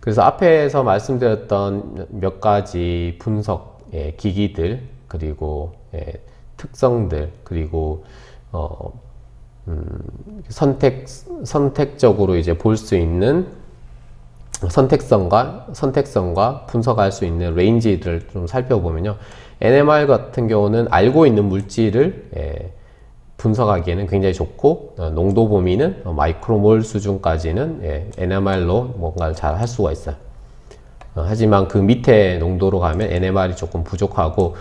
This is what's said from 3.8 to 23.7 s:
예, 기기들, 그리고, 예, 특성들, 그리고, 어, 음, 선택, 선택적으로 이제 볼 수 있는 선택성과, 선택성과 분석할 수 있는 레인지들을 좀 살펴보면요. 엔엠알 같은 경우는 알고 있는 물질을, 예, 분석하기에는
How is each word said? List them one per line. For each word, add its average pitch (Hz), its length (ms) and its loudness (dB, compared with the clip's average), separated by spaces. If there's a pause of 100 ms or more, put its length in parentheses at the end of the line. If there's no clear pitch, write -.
예, 78 200 -8
기기들, 101 760 -4 (200)
그리고, 78 640 -8 (220)
예, 78 280 -12 (340)
특성들, 90 760 -2 (100)
그리고, 80 600 -6 (480)
어, - 400 -8 (760)
음, 78 160 -6 (640)
선택, 135 600 0
선택적으로 139 1300 0
이제 85 200 0
볼 110 200 2
수 101 200 -2
있는 95 520 2 (1200)
선택성과, 127 1040 2
선택성과 123 960 -2
분석할 107 440 0
수 - 140 -6
있는 85 320 -2
레인지들을 92 720 2
좀 90 180 -8
살펴보면요. 101 680 -2 (440)
엔엠알 147 460 6
같은 123 400 2
경우는 107 440 2
알고 131 360 6
있는 107 200 4
물질을, 110 880 0
예, 76 360 -8 (680)
분석하기에는 101 640 0